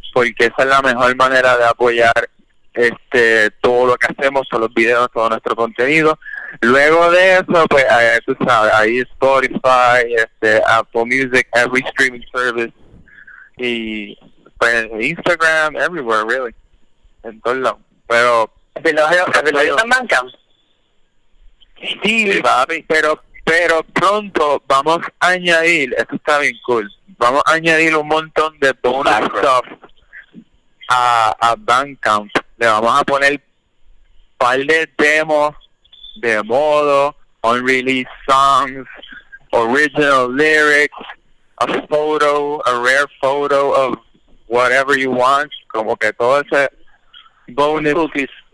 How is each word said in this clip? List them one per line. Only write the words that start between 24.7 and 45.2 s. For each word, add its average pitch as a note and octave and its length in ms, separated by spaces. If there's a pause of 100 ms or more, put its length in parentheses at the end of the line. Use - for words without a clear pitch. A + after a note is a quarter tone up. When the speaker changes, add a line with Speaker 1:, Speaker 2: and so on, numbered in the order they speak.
Speaker 1:
a E3+ 80
añadir, E3+ 680
esto B2+ 200
está D3 240
bien B2+ 260
cool, A2+ 240 (300)
vamos B2+ 260
a D#3 80
añadir D#3+ 420
un D3+ 120
montón D#3 500
de C#3 240
bonus B2+ 240
Speaker 3:
Background. A2 320
Speaker 1:
stuff - 580 (920)
a, A#2+ 520
a A#2 180
Bandcamp. A2+ 720 (260)
Le A#2 100
vamos A#2 320
a C#3+ 40
poner C#3 380 (960)
par B2+ 220
de D#3 380
demos D3+ 580 (640)
de A2 220
modo, D3 720 (280)
unreleased B2+ 680 (180)
songs, C3+ 600 (640)
original C3+ 760
lyrics, D3 680 (640)
a B2 80 (200)
photo, D3 800
a B2 80 (100)
rare C3+ 240 (140)
photo C#3 520
of C3 260 (480)
whatever B2+ 480
you C3 160
want, C3+ 400 (160)